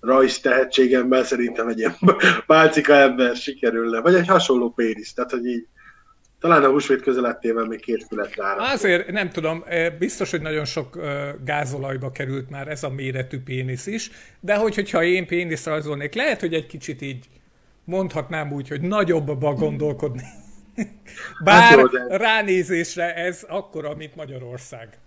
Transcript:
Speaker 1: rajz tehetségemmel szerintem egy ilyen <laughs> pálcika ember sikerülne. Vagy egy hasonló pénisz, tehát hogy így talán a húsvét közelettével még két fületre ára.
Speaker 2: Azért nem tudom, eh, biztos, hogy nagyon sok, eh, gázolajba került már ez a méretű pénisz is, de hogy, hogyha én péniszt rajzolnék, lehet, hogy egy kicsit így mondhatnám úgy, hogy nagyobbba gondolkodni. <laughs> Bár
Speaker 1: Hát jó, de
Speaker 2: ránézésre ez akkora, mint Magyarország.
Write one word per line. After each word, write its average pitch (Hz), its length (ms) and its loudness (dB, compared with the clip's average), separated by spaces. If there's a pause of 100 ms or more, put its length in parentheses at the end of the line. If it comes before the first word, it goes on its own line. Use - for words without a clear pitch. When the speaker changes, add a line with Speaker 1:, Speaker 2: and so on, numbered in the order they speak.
Speaker 1:
rajz 131 400 4
tehetségemmel 127 840 4
szerintem 117 440 -2
egy 110 100 -4
ilyen - 180 -2 (280)
<laughs> - 220 2
pálcika 156 460 6
ember 127 440 6
sikerülne. 117 640 -2
Vagy 170 140 4
egy 175 140 4
hasonló 127 420 4
pénisz, 110 420 -4
tehát 120 180 -6
hogy 120 160 -4
így 120 200 -4 (760)
talán 165 240 4
a 135 40 6
húsvét 135 340 2
közelettével 117 640 -2
még 110 160 -8
két 113 260 -4
fületre 104 380 -8
ára. 101 180 -4
Speaker 2:
Azért 202 480 0
nem 190 200 -4
tudom, 165 360 -6
eh, 170 320 -2
biztos, - 320 -4
hogy 165 120 -4
nagyon 151 220 -6
sok, 139 380 -8
eh, 143 300 -8 (120)
gázolajba 135 680 -6
került 135 380 -8
már 139 180 -12
ez 147 140 -10
a 143 80 -6
méretű 131 520 -8
pénisz 127 440 -8
is, 220 240 -8 (300)
de 208 160 0
hogy, 214 180 0
hogyha 196 280 -2
én 180 240 0
péniszt 170 400 -4
rajzolnék, 147 480 -6
lehet, 254 260 -2
hogy 165 140 -4
egy 156 120 -2
kicsit 143 360 -12
így 131 260 -12 (560)
mondhatnám 160 680 -6
úgy, 139 160 -8
hogy 143 120 -8
nagyobbba 160 760 -2
gondolkodni. 143 680 -4 (540)
<laughs> - 680 -12
Bár 208 180 8
Speaker 1:
Hát 233 160 10
jó, - 80 8
de 131 300 -2
Speaker 2:
ránézésre 185 960 0
ez 170 340 -6
akkora, 156 460 -10
mint 147 220 -16
Magyarország. 127 920 -16